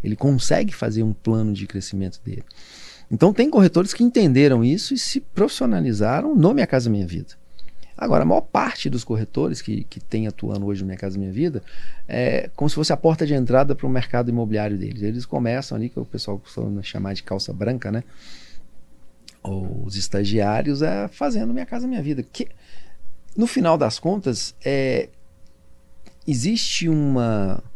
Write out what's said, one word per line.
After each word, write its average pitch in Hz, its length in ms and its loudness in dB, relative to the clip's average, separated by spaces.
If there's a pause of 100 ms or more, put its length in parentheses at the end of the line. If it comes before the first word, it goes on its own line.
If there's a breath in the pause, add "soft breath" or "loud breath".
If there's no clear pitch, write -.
Ele 107 140 -2
consegue 143 580 4
fazer 113 300 -2
um 107 80 2
plano 110 420 0
de 98 140 -6
crescimento 95 560 -6
dele. - 200 -8 (680 loud breath)
Então, 175 220 6
tem 247 160 4
corretores 190 440 6
que 233 100 2
entenderam 143 600 6
isso 160 300 2
e 262 40 -2
se - 220 -2
profissionalizaram 180 1120 0
no 196 200 6
Minha 277 140 2
Casa 123 220 2
Minha 101 160 0
Vida. 85 360 -8 (560 soft breath)
Agora, 151 260 2
a - 20 2
maior 165 160 4
parte - 480 -2
dos 120 140 -2
corretores - 580 -4
que, 110 220 -4
que - 160 -8
tem 110 260 -2
atuando 101 400 -4
hoje 101 160 -4
no 95 60 -4
Minha 95 100 -8
Casa 98 220 -6
Minha 95 120 -6
Vida, 135 300 -2 (460 loud breath)
é 123 480 0
como 147 120 2
se - 80 4
fosse 156 160 0
a 147 60 2
porta 160 300 2
de 147 80 2
entrada 131 400 4
pro - 120 -2
mercado - 420 2
imobiliário 107 460 -2
deles. 101 280 -6
Eles 117 200 -2
começam 123 540 -2
ali, 110 100 -4
que 123 120 -8
o 120 60 -6
pessoal 107 340 -6
costuma 101 420 -6
chamar 98 320 -6
de 98 80 -6
calça - 320 -6
branca, 104 380 -4
né? 117 120 -4 (1400 loud breath)
Os 98 520 -6
estagiários, 104 840 0
é 196 280 -2
fazendo 233 440 0
Minha 262 120 -2
Casa 247 220 -4
Minha 247 140 -4
Vida. 139 220 -4
Que, - 240 -8 (880 soft breath)
no 220 100 2
final 175 320 2
das 123 220 0
contas, 165 560 -2 (100)
é, 131 440 0 (1160)
existe 165 640 0
uma 120 760 2 (120)